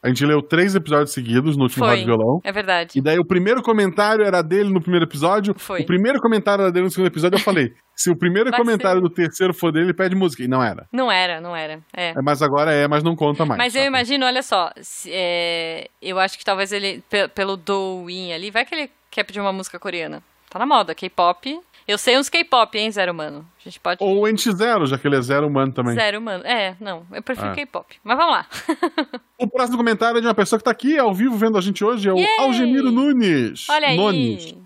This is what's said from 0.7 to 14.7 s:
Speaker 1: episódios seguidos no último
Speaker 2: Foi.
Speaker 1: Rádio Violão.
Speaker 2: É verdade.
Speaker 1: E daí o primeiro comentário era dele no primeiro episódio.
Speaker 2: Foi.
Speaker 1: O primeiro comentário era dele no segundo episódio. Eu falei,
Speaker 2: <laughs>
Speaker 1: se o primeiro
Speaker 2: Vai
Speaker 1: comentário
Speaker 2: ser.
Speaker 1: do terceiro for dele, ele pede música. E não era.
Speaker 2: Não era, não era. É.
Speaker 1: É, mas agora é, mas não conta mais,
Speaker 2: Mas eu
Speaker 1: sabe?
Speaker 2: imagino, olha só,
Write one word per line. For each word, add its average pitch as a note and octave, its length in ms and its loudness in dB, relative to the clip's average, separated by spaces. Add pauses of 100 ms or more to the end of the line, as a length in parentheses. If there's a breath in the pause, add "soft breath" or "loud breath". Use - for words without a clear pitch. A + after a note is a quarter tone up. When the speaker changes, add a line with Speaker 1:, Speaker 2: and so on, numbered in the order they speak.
Speaker 1:
episódios D3+ 380 2
seguidos C3 440 0
no C#3 60 2
último B2+ 220 2
Speaker 2:
Foi. A3 100 4
Speaker 1:
Rádio A2+ 120 0
Violão. A#2 360 2
Speaker 2:
É - 80 -6
verdade. F#3 480 -2
Speaker 1:
E - 20 2
daí D3+ 160 2
o F3 80 2
primeiro F#3+ 380 0
comentário G#3 640 2
era F#3+ 180 2
dele G3 300 0
no F#3 100 2
primeiro F3 240 2
episódio. F#3 500 0
Speaker 2:
Foi. F3+ 260 -6
Speaker 1:
O - 40 -10
primeiro G#3 340 2
comentário G#3 420 2
era F#3 100 2
dele F3+ 140 2
no F#3 40 -2
segundo F#3 160 0
episódio. F3 300 0
Eu G3 40 2
falei, D#3+ 320 0 (100)
Speaker 2:
<laughs> - 120 -20
Speaker 1:
se - 160 0
o E3 80 2
primeiro F#3+ 320 2
Speaker 2:
Vai A#3+ 80 2
Speaker 1:
comentário G3 420 2
Speaker 2:
ser. F3+ 80 2
Speaker 1:
do E3 60 -14
terceiro F3 400 0
for E3+ 160 -2
dele, D#3+ 160 2
ele F3 80 0
pede F#3 220 0
música. F3 260 0
E B2+ 60 -4
não C3 120 2
era. A2+ 320 -2
Speaker 2:
Não B3 200 0
era, F3+ 280 0
não F3 140 -10
era. D#3 260 -8 (160)
É. F3 140 -4
Speaker 1:
É, D3+ 120 -4
mas C#3+ 200 0
agora D3 320 2
é, D3 140 2
mas D3 160 0
não E3+ 100 0
conta D3+ 320 0
mais, B2 100 -2
Speaker 2:
Mas A#3 200 0
eu C4+ 60 0
Speaker 1:
sabe? C#4 60 2
Speaker 2:
imagino, C4 380 -2
olha B3+ 160 -2
só, F#3 300 -2 (100)